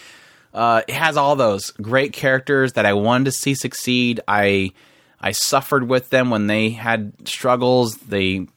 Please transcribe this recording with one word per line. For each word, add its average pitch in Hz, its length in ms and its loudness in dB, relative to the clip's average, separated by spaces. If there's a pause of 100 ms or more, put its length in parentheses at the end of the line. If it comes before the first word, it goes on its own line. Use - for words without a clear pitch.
(520)
Uh, 113 340 2
it - 80 -6
has 151 220 0
all 143 200 2
those 107 340 0
great 131 420 -2
characters 131 640 0
that 110 100 2
I 101 80 4
wanted 117 340 2
to 135 60 0
see 139 220 -2
succeed. 123 760 -2
I, 101 440 2 (480)
I 95 120 -4
suffered 131 560 -2
with 127 220 -2
them 127 180 2
when 107 180 0
they 110 240 0
had 113 420 -4 (140)
struggles. 123 720 0
They 95 600 -2